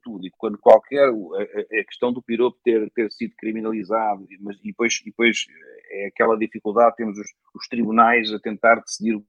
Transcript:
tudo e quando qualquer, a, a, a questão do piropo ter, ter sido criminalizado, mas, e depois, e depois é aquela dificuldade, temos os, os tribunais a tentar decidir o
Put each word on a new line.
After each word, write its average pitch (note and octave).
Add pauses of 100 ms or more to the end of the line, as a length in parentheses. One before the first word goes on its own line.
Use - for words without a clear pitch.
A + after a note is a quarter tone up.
tudo G2
e F2+
quando G#2+
qualquer, C#3
a, -
a, G2+
a F#2
questão -
do B2
piropo A#2
ter, A2+
ter A2
sido A2
criminalizado, A2 (140)
mas, G2+
e G#2
depois, A2+
e -
depois A2+ (460)
é G2
aquela A2+
dificuldade, A2
temos G#2+
os, G#2 (260)
os -
tribunais A2+
a G#2+
tentar A2+
decidir A2
o G#2